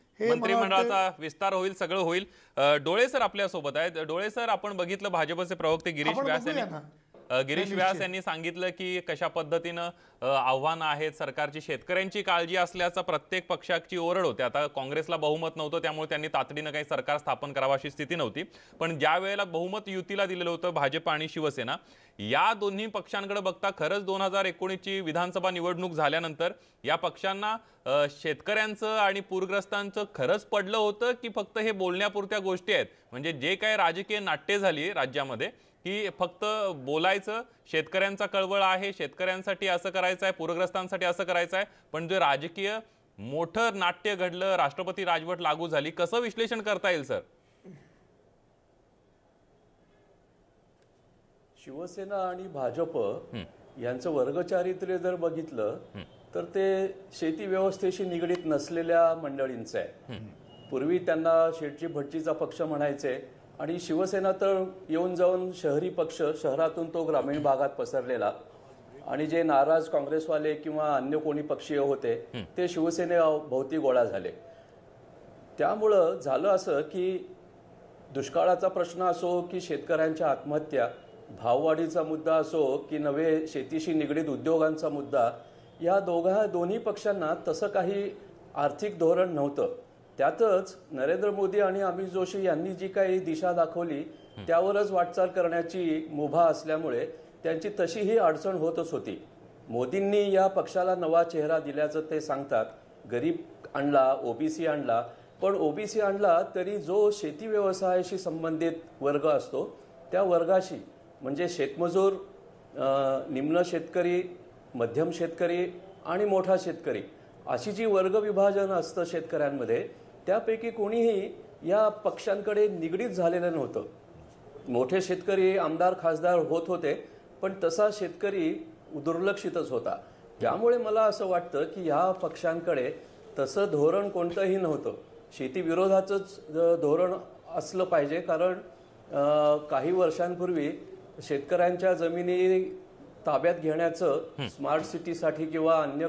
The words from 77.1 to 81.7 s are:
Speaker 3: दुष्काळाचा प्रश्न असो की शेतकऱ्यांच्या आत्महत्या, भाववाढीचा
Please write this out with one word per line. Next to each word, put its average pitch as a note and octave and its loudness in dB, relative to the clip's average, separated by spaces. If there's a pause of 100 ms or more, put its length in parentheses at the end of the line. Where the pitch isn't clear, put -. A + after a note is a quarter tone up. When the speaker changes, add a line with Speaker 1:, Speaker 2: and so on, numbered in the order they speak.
Speaker 3:
दुष्काळाचा E3+ 2
प्रश्न F3 -4
असो F3 0
की F3+ -6
शेतकऱ्यांच्या D#3+ 0
आत्महत्या, C#3+ -2 (540)
भाववाढीचा D#3 2